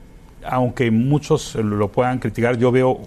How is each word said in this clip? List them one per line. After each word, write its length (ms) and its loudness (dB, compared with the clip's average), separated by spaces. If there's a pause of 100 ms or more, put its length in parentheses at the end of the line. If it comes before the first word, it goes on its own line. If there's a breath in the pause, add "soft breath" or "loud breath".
(460)
aunque 460 0
muchos 640 0
lo 360 0
puedan 280 0
criticar, 380 0
yo 140 2
veo 360 2